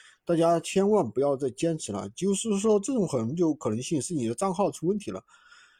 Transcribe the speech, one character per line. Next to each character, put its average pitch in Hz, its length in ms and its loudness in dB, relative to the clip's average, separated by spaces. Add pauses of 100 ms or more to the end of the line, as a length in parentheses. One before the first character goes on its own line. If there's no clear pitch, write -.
(240)
大 175 120 0
家 165 240 4
千 190 320 0
万 185 180 4
不 117 100 -4
要 143 160 2
再 131 140 -2
坚 165 260 -2
持 - 160 -8
了。 98 180 -6
就 185 240 -2
是 202 260 -2
说， 208 200 4
这 240 140 -4
种 214 140 2
很 120 280 -2
有 165 180 2
可 131 180 -4
能 113 100 -2
性 147 180 -2
是 123 140 -6
你 127 140 -2
的 117 80 -2
账 196 180 -2
号 180 160 0
出 - 160 -6
问 196 140 0
题 - 100 -12
了。 - 140 -8 (560)